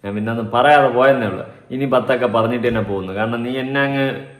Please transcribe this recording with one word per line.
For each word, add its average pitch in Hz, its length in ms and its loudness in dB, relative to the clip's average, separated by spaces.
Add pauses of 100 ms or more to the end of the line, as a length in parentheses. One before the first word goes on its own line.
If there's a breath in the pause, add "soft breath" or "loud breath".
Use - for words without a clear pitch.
ഞാൻ 101 100 -6
പിന്നെ 107 160 -4
ഒന്നും 113 220 -4
പറയാതെ 135 420 6
പോയെന്നേ 127 340 4
ഉള്ളൂ. - 140 -8 (300 loud breath)
ഇനി 135 100 -2 (120)
പത്തൊക്കെ 123 300 0 (100)
പറഞ്ഞിട്ട് 113 300 0
തന്നെ 113 220 0
പോകുന്നു. 95 300 -4
കാരണം 117 260 -2
നീ 123 60 -6 (140)
എന്നെ 139 220 -2
അങ്ങ് 139 200 -2 (320)